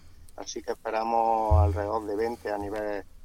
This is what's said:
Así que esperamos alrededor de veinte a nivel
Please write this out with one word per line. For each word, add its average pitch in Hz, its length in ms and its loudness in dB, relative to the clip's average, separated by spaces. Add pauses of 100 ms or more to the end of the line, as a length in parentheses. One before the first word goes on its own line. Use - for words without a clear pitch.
(380)
Así 107 240 -10
que 117 100 -6
esperamos 113 880 4
alrededor 104 440 0
de 101 100 -2
veinte 113 340 -4
a 104 80 -2
nivel 101 460 -6 (220)